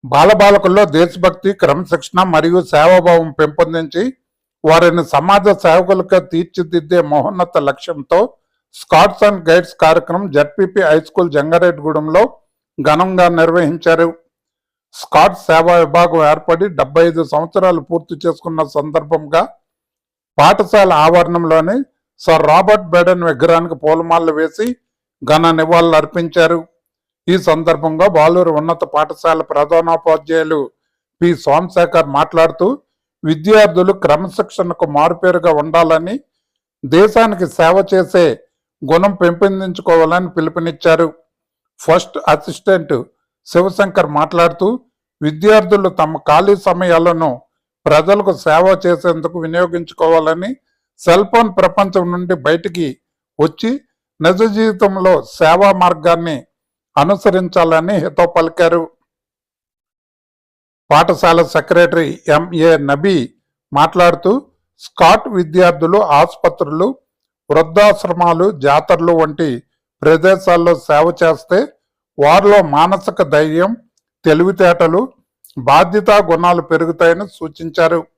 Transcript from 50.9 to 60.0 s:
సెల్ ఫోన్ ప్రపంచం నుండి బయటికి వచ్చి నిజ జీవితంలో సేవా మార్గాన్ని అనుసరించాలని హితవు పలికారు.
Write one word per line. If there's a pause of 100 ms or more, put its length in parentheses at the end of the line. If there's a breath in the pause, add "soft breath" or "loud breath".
సెల్
ఫోన్ (100)
ప్రపంచం
నుండి (120)
బయటికి (560)
వచ్చి (500)
నిజ (160)
జీవితంలో (240)
సేవా (120)
మార్గాన్ని (600)
అనుసరించాలని (100)
హితవు
పలికారు. (2000)